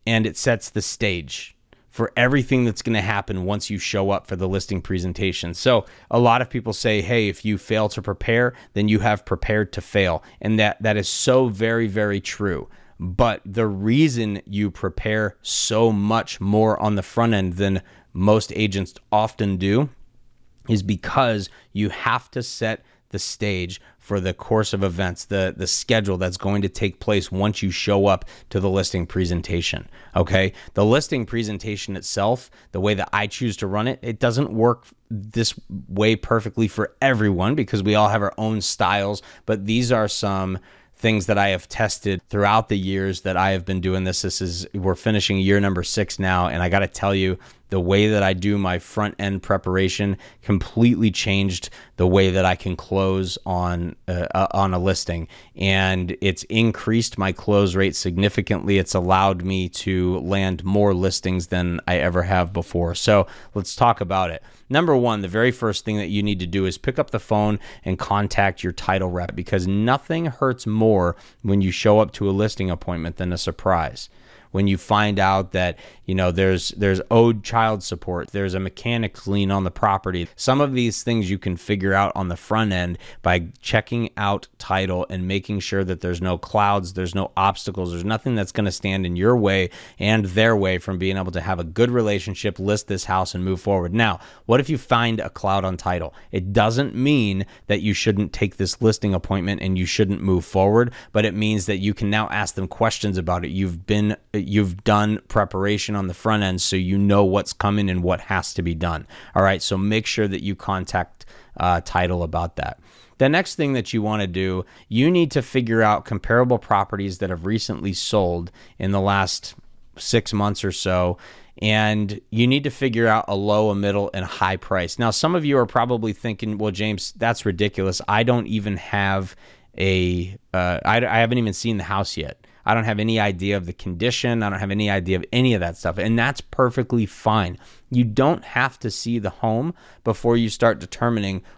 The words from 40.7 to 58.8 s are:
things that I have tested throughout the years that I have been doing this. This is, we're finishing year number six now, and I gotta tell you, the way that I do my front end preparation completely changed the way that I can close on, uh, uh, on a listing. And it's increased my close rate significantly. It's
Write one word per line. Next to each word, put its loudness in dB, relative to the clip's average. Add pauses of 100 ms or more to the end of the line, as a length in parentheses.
things 2
that 2
I 4
have -2
tested -2
throughout 2
the 2
years -2
that -2
I 4
have -2
been -2
doing 0
this. -2
This -4
is, -6
we're 0
finishing 0
year 4
number 0
six -4
now, 2
and -2
I 0
gotta 2
tell -2
you, 0 (320)
the 0
way 4
that 2
I 4
do 0
my 0
front -4
end -4
preparation 0 (260)
completely 2
changed -2 (260)
the 4
way 6
that 4
I 4
can -6
close -2
on, -4 (120)
uh, -4
uh, 2
on 0
a 0
listing. -2 (280)
And 0
it's 0
increased 0
my 0
close 2
rate 2
significantly. 0
It's 0